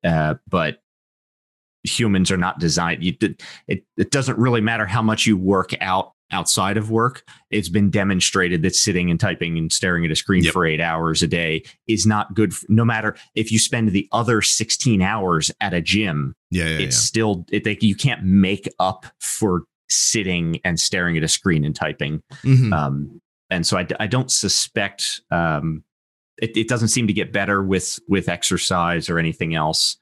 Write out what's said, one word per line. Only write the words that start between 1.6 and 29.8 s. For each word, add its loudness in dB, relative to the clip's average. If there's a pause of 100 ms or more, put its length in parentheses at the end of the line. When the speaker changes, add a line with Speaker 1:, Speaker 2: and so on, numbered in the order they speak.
Speaker 1:
humans 0
are 0
not -2
designed, -2
you -2
did, -2 (260)
it, -4 (120)
it 0
doesn't -2
really 2
matter 0
how 0
much 2
you 4
work 2
out -2 (200)
outside 0
of -2
work. 0 (260)
It's -2
been 2
demonstrated 0
that 0
sitting 0
and 2
typing -2
and -2
staring 0
at 0
a 0
screen 2
Speaker 2:
Yep. 2
Speaker 1:
for 2
eight 0
hours 0
a 0
day -2 (240)
is 0
not 0
good 2
f-, -10
no 4
matter 0 (180)
if -2
you 2
spend 0
the 0
other 2
sixteen 0
hours 0 (100)
at -2
a 2
gym, -2 (160)
Speaker 2:
Yeah, 0
yeah, 0
Speaker 1:
it's 0
Speaker 2:
yeah. 2
Speaker 1:
still, -2
it, -2
they, -2
you 2
can't -2
make 4 (100)
up -2 (120)
for -2 (240)
sitting 0
and 0
staring 0
at 0
a -2
screen 2
and -2
typing. -6 (220)
Speaker 2:
Mm-hmm. 4
Speaker 1:
Um, -2 (280)
and -2
so 0
I 0
d-, -6
I -4
don't 0
suspect, -2 (100)
um, -2 (580)
it, -4
it -2
doesn't 0
seem 0
to 0
get -2
better 0
with, -2
with 0
exercise 0
or 0
anything -2
else. -2